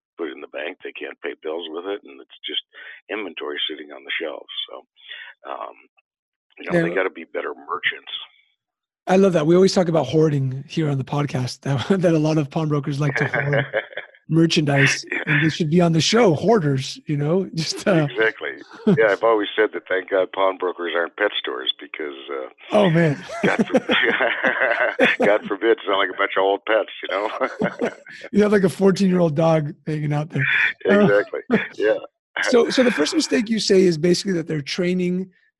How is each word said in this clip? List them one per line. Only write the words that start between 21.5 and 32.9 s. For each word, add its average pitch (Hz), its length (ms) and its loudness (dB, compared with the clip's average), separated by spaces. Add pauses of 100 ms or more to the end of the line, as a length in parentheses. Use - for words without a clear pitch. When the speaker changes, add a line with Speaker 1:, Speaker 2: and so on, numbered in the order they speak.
Speaker 1:
because, 73 340 -12 (160)
uh, 67 180 -8 (240)
Speaker 2:
Oh, 208 180 4
man. 160 320 2 (220)
Speaker 1:
God - 220 2
for-, 120 1600 0
<laughs> - 0 -
God 107 200 2
forbid, 107 380 2
sound 98 140 0
like 95 120 0
a - 60 -10
bunch 98 200 0
of 95 60 2
old 98 240 2
pets, 107 240 0 (120)
you 85 80 -10
know? 104 200 -2 (720)
<laughs> - 320 -18
Speaker 2:
You 202 100 4
have, 208 100 4
like, 202 100 4
a 190 60 4
fourteen-year-old 180 640 2
dog 160 400 2 (120)
hanging 151 260 -4
out 151 180 -4
there. 139 140 -2 (440)
Uh, 202 120 6
Speaker 1:
Exactly. 101 400 2 (100)
Speaker 2:
<laughs> 226 100 2 (160)
Speaker 1:
Yeah. 104 220 2 (440)
Speaker 2:
so, 233 280 4
so 262 120 2
the 240 80 4